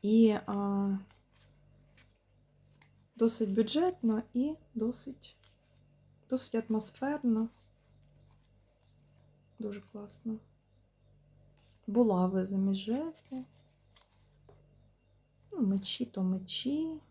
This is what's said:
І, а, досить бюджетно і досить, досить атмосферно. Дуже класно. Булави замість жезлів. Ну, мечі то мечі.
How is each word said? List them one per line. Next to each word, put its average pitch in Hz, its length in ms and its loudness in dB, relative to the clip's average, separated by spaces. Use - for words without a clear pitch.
І, 220 320 6
а, 196 520 -2
досить 226 380 2
бюджетно 226 680 2
і 277 200 -2
досить, 247 640 -6
досить 226 400 -2
атмосферно. 226 800 0
Дуже 208 220 -8
класно. 214 460 -10
Булави 190 600 2
замість 196 340 0
жезлів. 262 640 -6
Ну, 311 140 0
мечі 196 380 -2
то 202 180 -6
мечі. 277 800 -4